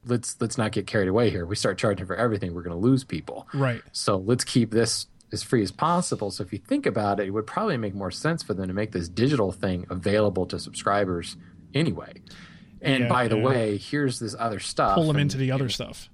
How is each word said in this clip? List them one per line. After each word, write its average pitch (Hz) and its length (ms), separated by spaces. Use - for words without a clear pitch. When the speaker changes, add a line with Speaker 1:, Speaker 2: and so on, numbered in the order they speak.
Speaker 1:
let's, 117 340
let's 113 180
not 107 120
get 101 160
carried 98 220
away 107 220
here. 85 160
We 101 100
start 98 220
charging 98 280
for 92 80
everything, 95 400
we're 85 80
gonna 85 140
lose 127 280
people. - 500
Speaker 2:
Right. 127 260
Speaker 1:
So - 280
let's 107 260
keep 117 260
this 113 360
as - 100
free 120 200
as 92 100
possible." 156 580
So 101 140
if - 80
you 101 80
think 277 260
about 202 340
it, 202 60
it 190 40
would 214 160
probably 190 320
make 104 160
more 95 180
sense 160 320
for - 100
them 92 140
to 90 60
make 107 180
this 87 160
digital 110 420
thing 90 400
available 92 560
to 87 140
subscribers 92 760
anyway. 143 380
And 135 220
Speaker 2:
Yeah, 117 40
Speaker 1:
by 123 180
the 110 120
Speaker 2:
yeah. 113 40
Speaker 1:
way, 117 360
here's 139 420
this 110 180
other 110 220
stuff. 113 340
Speaker 2:
Pull 165 100
'em 151 120
Speaker 1:
And, 147 60
Speaker 2:
into 139 160
the 131 120
other 131 140
Speaker 1:
you 123 40
know, - 40
Speaker 2:
stuff. - 420